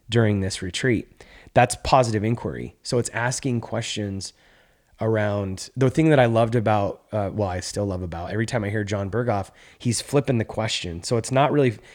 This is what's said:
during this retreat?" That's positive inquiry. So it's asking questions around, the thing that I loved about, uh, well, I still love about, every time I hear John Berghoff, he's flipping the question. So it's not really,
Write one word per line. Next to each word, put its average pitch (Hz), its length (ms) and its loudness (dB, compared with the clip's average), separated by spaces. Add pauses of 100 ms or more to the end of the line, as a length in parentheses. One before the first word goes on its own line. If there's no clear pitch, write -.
during 110 300 4
this 95 240 -4
retreat?" 101 480 -2 (420)
That's 123 320 4
positive 113 400 2
inquiry. 87 580 -4
So - 140 -2
it's 117 140 -2
asking 120 500 -4
questions 104 720 -6 (680)
around, 104 760 -2
the 127 120 4
thing 160 200 4
that 147 100 6
I 127 60 8
loved 113 280 4
about, 107 500 0 (100)
uh, 101 180 -2
well, 101 160 0
I 90 140 -4
still - 240 -4
love 92 160 -2
about, 85 300 -8
every 107 140 0
time 110 200 -2
I 101 40 -4
hear 104 140 -2
John 101 260 -2
Berghoff, 107 420 -2 (280)
he's 120 220 0
flipping 139 360 0
the 113 60 0
question. 90 580 -4
So - 140 -2
it's 113 160 -2
not 135 220 2
really, 135 240 2 (180)